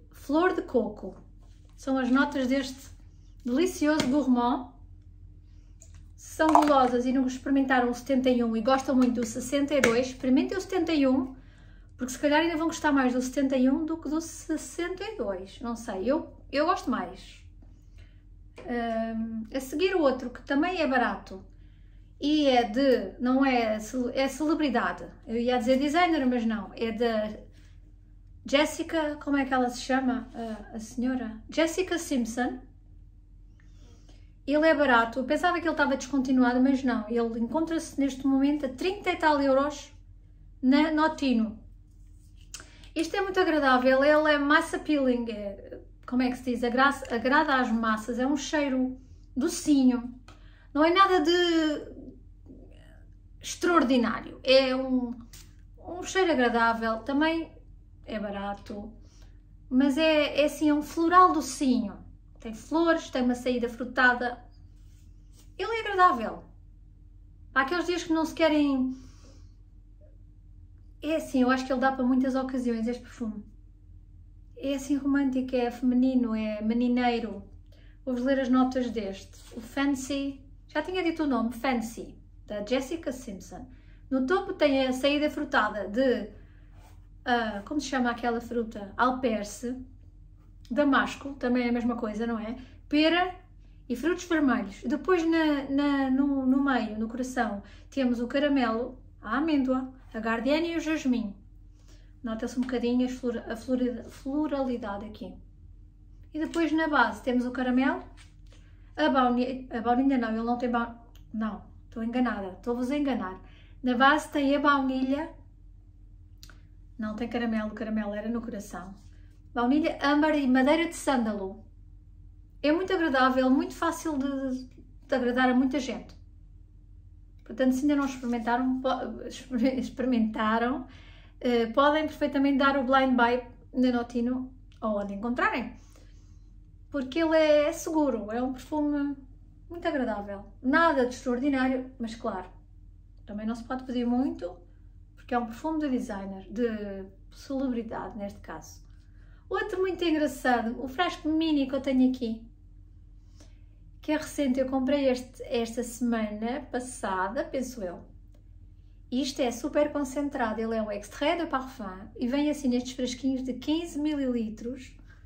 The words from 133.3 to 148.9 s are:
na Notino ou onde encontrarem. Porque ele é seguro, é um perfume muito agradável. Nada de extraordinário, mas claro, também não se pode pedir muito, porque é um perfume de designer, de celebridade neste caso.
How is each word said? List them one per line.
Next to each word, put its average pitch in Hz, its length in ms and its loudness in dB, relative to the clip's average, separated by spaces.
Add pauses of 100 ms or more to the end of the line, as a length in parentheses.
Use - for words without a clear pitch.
na 254 200 2
Notino 240 600 -4 (280)
ou 214 180 -2
onde 196 160 -6
encontrarem. 247 640 -2 (1120)
Porque 277 300 -4
ele 320 160 4
é 302 340 6
seguro, 277 640 -2
é 247 100 -4
um 262 120 -4
perfume 294 640 -4 (540)
muito 339 160 -8
agradável. 208 600 -4 (140)
Nada 285 460 4
de - 80 -6
extraordinário, 262 840 -2
mas 226 200 -8
claro, 190 340 -8 (760)
também 214 220 -10
não 226 80 -2
se - 80 -10
pode 254 220 -8
pedir 247 200 -2
muito, 254 480 -2 (600)
porque - 180 -16
é 240 60 2
um 233 80 -2
perfume 311 320 -6
de 302 120 -2
designer, 196 600 -6
de 208 560 -4 (240)
celebridade 226 880 -6
neste 202 220 -10
caso. - 420 -14 (640)